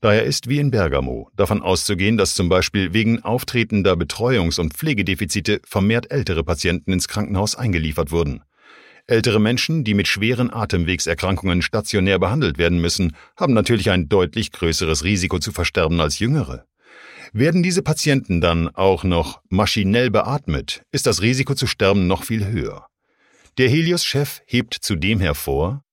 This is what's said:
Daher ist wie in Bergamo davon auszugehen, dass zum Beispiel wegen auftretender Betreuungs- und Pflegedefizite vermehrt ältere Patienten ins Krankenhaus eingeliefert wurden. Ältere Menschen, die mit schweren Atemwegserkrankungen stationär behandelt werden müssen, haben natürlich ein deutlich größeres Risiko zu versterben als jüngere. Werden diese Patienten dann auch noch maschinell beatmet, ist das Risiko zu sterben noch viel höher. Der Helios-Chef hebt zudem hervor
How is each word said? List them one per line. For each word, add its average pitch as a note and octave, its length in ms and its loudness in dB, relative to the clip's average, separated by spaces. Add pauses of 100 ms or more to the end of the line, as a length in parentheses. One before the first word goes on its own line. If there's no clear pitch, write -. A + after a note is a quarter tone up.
Daher A2 220 4
ist A2 260 -4
wie C#3+ 120 0
in C#3+ 100 2
Bergamo C2+ 640 0
davon G2+ 260 0
auszugehen, F#2+ 560 0
dass G2 200 0
zum F2+ 120 2
Beispiel F#2 440 2
wegen A2+ 320 0
auftretender A2 680 0
Betreuungs- F2 680 0
und D#2+ 140 -2
Pflegedefizite G2+ 920 -2
vermehrt A2 480 0
ältere F#2+ 320 -2
Patienten E2+ 480 -2
ins F2+ 160 -2
Krankenhaus G#2 480 -2
eingeliefert D#2+ 560 -2
wurden. D2 320 -2 (640)
Ältere A2 320 2
Menschen, B2+ 420 0
die A2 120 0
mit G2+ 120 2
schweren A#2 460 0
Atemwegserkrankungen F2+ 1080 0
stationär G2 600 0
behandelt F#2 360 0
werden E2+ 240 2
müssen, E2+ 360 0 (200)
haben E3 160 2
natürlich A2 380 2
ein F2+ 180 0
deutlich G2 440 0
größeres D#2+ 500 -2
Risiko F#2 380 0
zu G2+ 100 -6
versterben E2+ 500 0
als D#2 200 0
jüngere. A2+ 460 -2 (680)
Werden D#3+ 320 2
diese F3+ 180 0
Patienten C3+ 580 0
dann E2+ 280 2
auch F#2 340 2
noch F2 460 0
maschinell G#2 640 2
beatmet, G#2 800 -2
ist C#3 160 -2
das F#2 120 0
Risiko C3 340 0
zu C3 120 -4
sterben G2+ 400 2
noch F#2 160 0
viel A2 240 -4
höher. G2 400 -6 (720)
Der C3 100 4
Helios-Chef D#3+ 800 0
hebt A#2+ 280 -2
zudem G2 440 -2
hervor D#2+ 640 -2 (100)